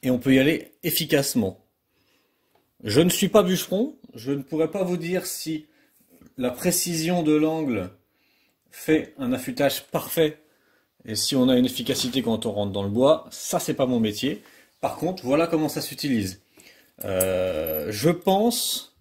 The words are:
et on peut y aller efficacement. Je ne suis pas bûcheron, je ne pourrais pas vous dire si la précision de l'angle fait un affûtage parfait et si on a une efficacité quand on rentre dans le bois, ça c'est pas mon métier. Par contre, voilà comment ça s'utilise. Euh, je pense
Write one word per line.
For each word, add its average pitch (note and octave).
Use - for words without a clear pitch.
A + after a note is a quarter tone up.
et C3
on B2
peut C3
y C3+
aller C#3+
efficacement. C#3
Je A2
ne F3
suis G3
pas G#3
bûcheron, F#3
je B2
ne C#3+
pourrais D#3+
pas F#3+
vous F3+
dire E3+
si D#3
la B2+
précision F3
de D3+
l'angle D3+
fait -
un B2+
affûtage C3
parfait D3+
et A2
si -
on B2+
a B2+
une B2
efficacité B2+
quand A2+
on G#2+
rentre G2+
dans G2
le G2
bois, B2
ça -
c'est C#3
pas C3
mon B2
métier. A2+
Par -
contre, F3
voilà D3
comment D#3
ça D3
s'utilise. A2
Euh, F#2
je G#2+
pense G3